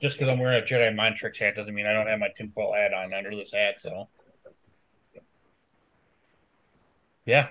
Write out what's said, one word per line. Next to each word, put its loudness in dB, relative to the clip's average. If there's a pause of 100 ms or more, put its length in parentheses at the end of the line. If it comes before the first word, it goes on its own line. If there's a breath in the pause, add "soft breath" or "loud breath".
just -2
'cause 0
I'm 2
wearing 2
a -4
Jedi 4
Mind 2
Tricks -8
hat 2
doesn't -8
mean -4
I 2
don't 0
have 0
my 0
tinfoil -4
hat 2
on -4
under -6
this -10
hat. 0
So, -10 (3250)
yeah, 6